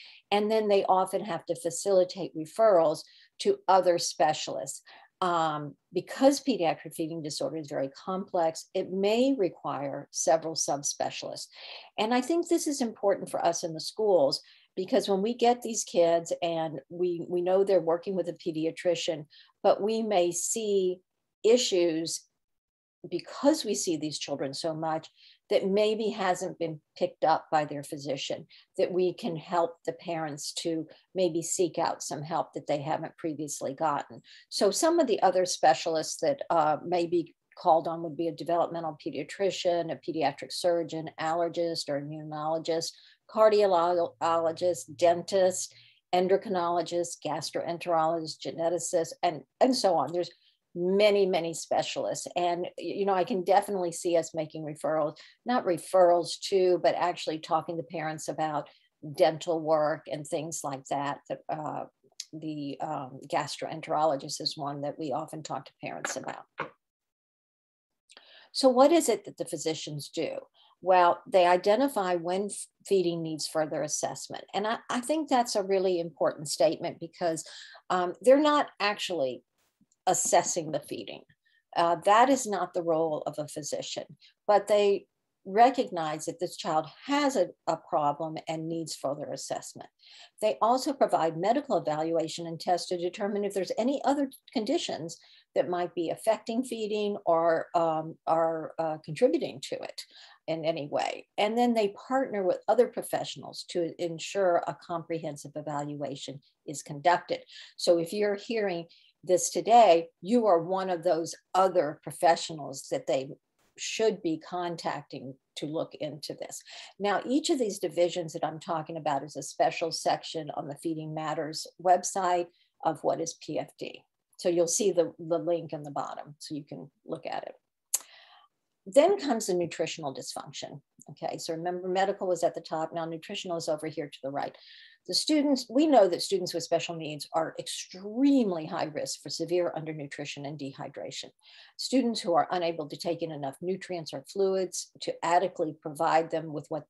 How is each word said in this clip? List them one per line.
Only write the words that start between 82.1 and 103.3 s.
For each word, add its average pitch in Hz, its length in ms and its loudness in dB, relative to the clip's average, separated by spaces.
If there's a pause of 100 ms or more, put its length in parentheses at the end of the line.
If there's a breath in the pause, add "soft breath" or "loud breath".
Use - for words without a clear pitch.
is 254 160 2
not 180 260 -2
the 180 100 -2
role 160 440 0
of - 100 -6
a 151 100 -6
physician, - 580 -8 (420 soft breath)
but 202 200 6
they 208 380 4 (400)
recognize 190 800 2
that 165 160 -6
this 175 160 -6
child 156 300 -2 (180)
has 285 320 2
a, 180 120 2 (180)
a 165 100 0
problem 156 600 -2 (120)
and 160 200 -6
needs 165 280 -6
further 143 360 -6
assessment. - 560 -10 (520 loud breath)
They 214 220 2
also 254 320 2
provide 165 420 2
medical 226 400 0
evaluation 160 720 -2
and 165 120 -8
tests 175 300 0
to 180 80 -2
determine 202 480 -2
if 196 80 -4
there's 180 260 -4
any 262 260 0
other 277 260 0 (200)
conditions 214 680 -4 (360 soft breath)
that 170 140 0
might 175 260 -4
be 165 140 -2
affecting 220 560 -2
feeding 214 640 -2
or, 165 480 4
um, 160 400 0 (120)
are, 160 520 0
uh, 160 260 -2
contributing 220 600 0
to - 100 -6
it - 280 -12 (440 loud breath)
in 160 180 -4
any 156 240 -4
way. - 380 -4 (100)
And 214 200 0
then 240 180 4
they 202 200 2 (140)
partner 254 340 -2
with 180 240 2
other 220 220 6
professionals - 800 -8